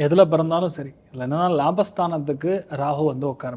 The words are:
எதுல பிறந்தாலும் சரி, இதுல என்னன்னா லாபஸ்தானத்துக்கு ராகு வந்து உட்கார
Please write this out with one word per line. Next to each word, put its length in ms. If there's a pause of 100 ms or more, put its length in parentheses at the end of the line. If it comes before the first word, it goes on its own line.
எதுல 260
பிறந்தாலும் 460
சரி, 140 (180)
இதுல 180
என்னன்னா 220 (100)
லாபஸ்தானத்துக்கு 960 (280)
ராகு 300
வந்து 180
உட்கார 280